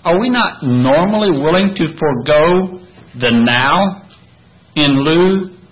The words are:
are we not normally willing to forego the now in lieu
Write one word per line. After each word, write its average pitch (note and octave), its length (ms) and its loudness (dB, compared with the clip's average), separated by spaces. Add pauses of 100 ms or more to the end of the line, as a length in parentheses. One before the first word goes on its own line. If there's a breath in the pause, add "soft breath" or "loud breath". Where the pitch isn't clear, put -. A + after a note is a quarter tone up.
are F3 160 2
we B3 100 -2
not A#3+ 320 -2
normally D3+ 760 0
willing F3+ 360 0
to D#3+ 200 -2
forego D#3 880 0 (320)
the A#2+ 160 -2
now C3 800 0 (640)
in C#3 320 0
lieu F#3 480 0 (160)